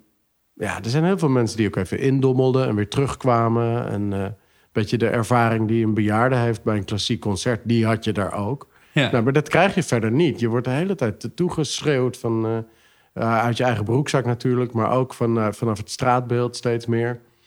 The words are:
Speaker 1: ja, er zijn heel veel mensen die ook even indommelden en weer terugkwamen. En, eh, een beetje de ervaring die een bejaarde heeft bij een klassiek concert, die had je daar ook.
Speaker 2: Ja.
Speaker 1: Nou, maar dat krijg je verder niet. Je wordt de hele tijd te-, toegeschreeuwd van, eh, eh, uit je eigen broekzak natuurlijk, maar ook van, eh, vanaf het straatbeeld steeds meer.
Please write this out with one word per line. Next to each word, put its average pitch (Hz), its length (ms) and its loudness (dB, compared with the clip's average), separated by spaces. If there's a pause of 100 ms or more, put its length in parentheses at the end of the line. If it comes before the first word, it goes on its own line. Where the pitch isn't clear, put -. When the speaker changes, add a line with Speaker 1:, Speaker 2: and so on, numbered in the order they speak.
(540)
Speaker 1:
ja, 98 300 -6
er 113 60 -4
zijn 151 140 2
heel 190 140 2
veel 160 120 0
mensen 120 280 2
die 110 100 2
ook - 80 -2
even - 240 -2
indommelden 131 680 2
en 110 80 0
weer 104 140 -2
terugkwamen. 117 1000 0
En, 101 240 -2
eh, 98 60 -2
een - 600 -8
beetje 110 160 -2
de 110 120 2
ervaring 113 580 2
die 113 180 2
een 107 80 2
bejaarde 110 420 2
heeft 117 280 0
bij 110 140 0
een 95 80 -4
klassiek 107 340 -2
concert, 107 440 -2
die 113 220 2
had 113 180 0
je 110 80 -2
daar 98 220 -2
ook. 104 340 -6 (240)
Speaker 2:
Ja. 139 200 0
Speaker 1:
Nou, 117 120 2
maar 135 100 2
dat 147 160 0
krijg 185 260 2
je 160 80 0
verder 113 280 0
niet. 147 280 2
Je 117 80 0
wordt 120 180 -2
de 127 60 -2
hele 175 240 -2
tijd 110 240 -4
te-, 117 140 -10
toegeschreeuwd 143 840 -2
van, 113 280 -2
eh, 113 120 -2 (560)
eh, 113 260 0
uit 120 180 0
je 127 60 0
eigen 113 200 0
broekzak 127 420 0
natuurlijk, 120 480 0
maar 110 180 0
ook 127 220 0
van, 113 260 0
eh, 107 120 0
vanaf 110 260 -2
het - 140 -10
straatbeeld 123 640 0
steeds 117 300 -2
meer. 117 340 0 (280)